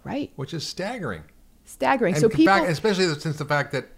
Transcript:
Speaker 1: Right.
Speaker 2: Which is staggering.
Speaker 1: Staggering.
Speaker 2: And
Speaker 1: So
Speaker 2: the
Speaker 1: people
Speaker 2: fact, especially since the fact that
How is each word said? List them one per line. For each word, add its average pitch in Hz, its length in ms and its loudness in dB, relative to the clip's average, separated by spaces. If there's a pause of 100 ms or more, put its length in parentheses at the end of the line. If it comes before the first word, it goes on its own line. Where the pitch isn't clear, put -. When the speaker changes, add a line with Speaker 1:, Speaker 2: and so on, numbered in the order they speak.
Speaker 1:
Right. - 340 -8
Speaker 2:
Which 139 180 -10
is 160 120 -8
staggering. 180 580 -8 (420)
Speaker 1:
Staggering. 254 480 0
Speaker 2:
And 254 80 0
Speaker 1:
So 226 60 6
Speaker 2:
the - 80 -2
Speaker 1:
people 196 180 6
Speaker 2:
fact, 190 160 2
especially 185 360 0 (120)
since 151 180 -4
the 151 80 -6
fact 143 280 -2
that 131 260 -4